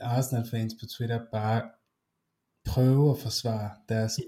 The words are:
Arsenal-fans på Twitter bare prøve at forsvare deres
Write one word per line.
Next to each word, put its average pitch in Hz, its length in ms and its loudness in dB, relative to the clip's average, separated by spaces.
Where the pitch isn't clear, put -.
Arsenal-fans 117 760 0
på 113 60 -12
Twitter 117 340 -4
bare 110 300 0
prøve 131 460 4
at 127 80 2
forsvare 110 520 -4
deres 110 400 0